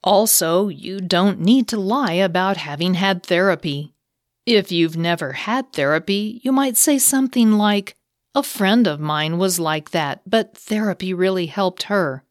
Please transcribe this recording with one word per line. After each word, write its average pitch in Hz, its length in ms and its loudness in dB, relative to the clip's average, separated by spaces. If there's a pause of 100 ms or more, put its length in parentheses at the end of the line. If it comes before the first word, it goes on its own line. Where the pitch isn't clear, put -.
Also, 190 640 2
you 185 300 -10
don't 185 400 0
need 226 280 4
to 220 120 -6
lie 202 340 -2
about 185 440 0
having 160 380 -2
had 190 260 0
therapy. 170 720 0 (540)
If 202 240 2
you've 165 260 2
never 165 360 -2
had 262 380 -4
therapy, 202 720 -2
you 262 80 0
might 269 260 0
say 285 200 4
something 254 540 2
like, 208 440 0 (380)
"A 277 80 2
friend 214 460 2
of 147 120 -2
mine 151 380 -2
was 180 220 -2
like 156 320 -4
that, 151 360 -4
but 220 300 0
therapy 196 560 -4
really 185 320 0
helped 185 380 -4
her." 165 480 -2